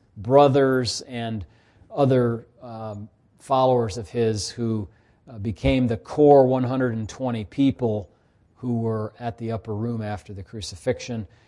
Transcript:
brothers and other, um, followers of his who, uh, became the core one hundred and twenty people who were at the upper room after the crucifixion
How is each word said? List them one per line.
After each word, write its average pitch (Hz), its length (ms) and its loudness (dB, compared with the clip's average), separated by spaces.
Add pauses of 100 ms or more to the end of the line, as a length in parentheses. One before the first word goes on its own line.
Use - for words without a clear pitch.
(180)
brothers 131 840 4
and 113 440 -8 (460)
other, 123 560 0 (140)
um, 110 460 -12 (320)
followers 127 580 2
of 107 120 -10
his 110 400 -2
who, 113 400 -4 (400)
uh, 117 80 -18
became 127 500 0
the 117 100 -2
core 143 480 6
one 127 180 0
hundred 127 320 -2
and 107 120 -6
twenty 117 380 -6
people 117 640 -2 (460)
who 120 240 -6
were 110 400 -4
at 117 180 -8
the 113 140 -8
upper 107 240 -6
room 113 260 -6
after 104 320 -10
the 98 100 -14
crucifixion 113 840 -8 (200)